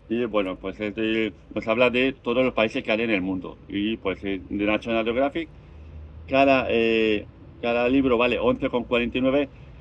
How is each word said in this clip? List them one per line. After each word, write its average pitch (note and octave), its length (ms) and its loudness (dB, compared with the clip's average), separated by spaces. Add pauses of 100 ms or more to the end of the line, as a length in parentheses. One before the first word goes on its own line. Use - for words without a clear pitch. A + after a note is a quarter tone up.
(100)
Y A#2 140 0
bueno, G2+ 320 0
pues F#2+ 240 -8
este, A2 520 -2 (220)
nos A2 140 -6
habla B2 200 4
de B2 240 0
todos A#2+ 320 0
los B2 80 0
países A2+ 300 0
que A#2+ 80 -4
hay A2 100 2
en A#2 100 -2
el G2 100 0
mundo. F#2 360 -4 (120)
Y G#2 280 -2
pues, F#2+ 280 -6
eh, G2 160 -4 (100)
de G2+ 160 -2
National A2+ 380 0
Geographic, C#3 440 -2 (800)
cada, C3+ 400 4
eh, A2+ 580 2 (360)
cada A#2+ 260 2
libro C3 300 4
vale A#2+ 220 2
once B2+ 300 0
con A#2+ 120 -2
cuarenta A#2+ 360 -2
y - 20 -2
nueve. C3 280 2 (320)